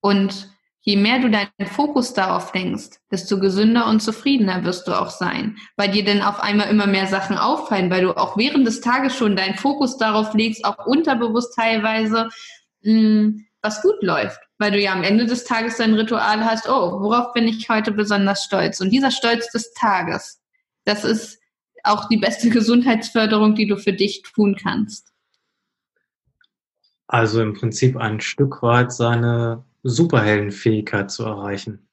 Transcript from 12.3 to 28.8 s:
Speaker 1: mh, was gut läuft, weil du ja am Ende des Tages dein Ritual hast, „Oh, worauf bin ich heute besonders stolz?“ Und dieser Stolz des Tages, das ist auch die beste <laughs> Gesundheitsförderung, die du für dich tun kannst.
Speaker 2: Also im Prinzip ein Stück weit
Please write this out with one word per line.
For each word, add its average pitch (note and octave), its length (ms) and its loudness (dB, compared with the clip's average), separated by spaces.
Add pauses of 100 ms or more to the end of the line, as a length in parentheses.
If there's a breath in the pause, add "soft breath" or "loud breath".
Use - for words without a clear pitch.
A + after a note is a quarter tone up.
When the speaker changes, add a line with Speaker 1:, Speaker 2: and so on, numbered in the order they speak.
Speaker 1:
mh, G#3+ 600 4 (180)
was G#3+ 180 -4
gut G4+ 220 2
läuft, D#3 380 -2 (180)
weil G#3 140 2
du G3+ 80 2
ja G3 120 0
am F#3 120 -2
Ende G#3+ 200 4
des A#3+ 200 -2
Tages A#3 320 -4
dein A3 180 2
Ritual A3 500 0
hast, A3+ 240 -2
„Oh, G3 320 0
worauf A#3 320 0
bin A3+ 140 2
ich A3 220 -4
heute A3 240 0
besonders G3+ 500 0
stolz?“ F#3 380 -2
Und F#3+ 100 0
dieser C4 220 2
Stolz A#3 400 -2
des A3+ 220 -6
Tages, F3+ 680 -2 (420)
das G#3 200 -2
ist A3 340 -2 (460)
auch G#3 240 0
die A3+ 80 4
beste A3+ 340 0
<laughs> - 0 -
Gesundheitsförderung, A3 1040 2
die G#3+ 140 0
du G3+ 80 0
für G3+ 160 -2
dich G3+ 300 -2 (120)
tun G3+ 260 2
kannst. - 520 -6 (1900)
Speaker 2:
Also A2+ 360 0
im G#2+ 120 -2
Prinzip B2+ 420 0
ein G#2+ 240 -4
Stück - 420 -4
weit B2 300 2